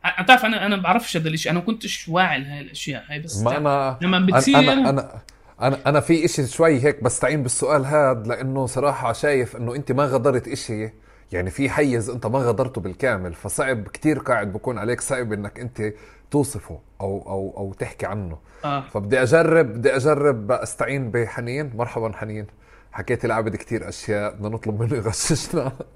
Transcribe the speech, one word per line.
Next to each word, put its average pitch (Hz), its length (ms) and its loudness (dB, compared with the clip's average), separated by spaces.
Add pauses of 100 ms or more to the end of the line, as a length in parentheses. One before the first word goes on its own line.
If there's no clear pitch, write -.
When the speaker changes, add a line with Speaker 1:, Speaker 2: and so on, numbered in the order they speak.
Speaker 1:
أ-، 180 140 -2
أنت 180 100 0
عارف، 240 160 10
أنا، 214 200 0
أنا 202 100 2
بعرفش 185 420 2
هذا 160 100 0
الإشي، 156 220 -2
أنا 170 100 2
ما 175 60 -6
كنتش 214 440 -6
واعي 165 300 2
لهاي 143 200 -8
الأشياء - 480 -10
هاي، 147 120 -8
بس 107 220 -6
Speaker 2:
ما 120 100 2
Speaker 1:
تع-، 143 60 0
Speaker 2:
أنا، 139 440 0
Speaker 1:
لما 180 160 2
Speaker 2:
أنا، 185 80 4
Speaker 1:
بتصير 185 340 6
Speaker 2:
أنا، 269 300 4
أنا، 139 320 -4 (400)
أنا، 135 240 2
أنا 147 140 4
في 165 260 2
إشي 143 220 0
شوي 156 360 4
هيك 143 200 2
بستعين 135 400 0
بالسؤال 135 420 2
هاد، 135 420 2
لأنه 131 380 -2
صراحة 131 480 0
شايف 135 420 0
إنه 117 200 -6
أنت 139 160 -4
ما 139 140 4
غدرت 123 420 2
إشي، 110 420 -6 (420)
يعني 90 180 -2
في 135 200 -2
حيز 127 400 0
أنت 120 160 -8
ما 120 140 0
غدرته 123 420 0
بالكامل، 92 520 -2
فصعب 113 540 -4
كتير - 320 0
قاعد 104 340 0
بكون 113 240 -6
عليك، 113 240 -2
صعب 123 320 -4
إنك 101 260 -8
أنت 113 340 -6 (380)
توصفه 127 480 -2 (220)
أو، 98 280 -6
أو، 98 280 -4
أو 98 160 -6
تحكي - 320 -8
عنه. 95 340 -6 (260)
Speaker 1:
آه. 143 160 -4
Speaker 2:
فبدي 110 400 0
أجرب، 160 440 6
بدي 117 300 2
أجرب 135 560 2
أستعين 123 600 -4
بحنين. 120 640 -4
مرحبًا 113 420 -4
حنين، 107 300 -8 (440)
حكيت 120 340 -4
العبد 110 300 0
كتير 98 340 -6
أشياء، 104 460 -4
بدنا 101 140 -8
نطلب 110 320 -4
منه 117 140 0
يغششنا. 131 840 -2 (180)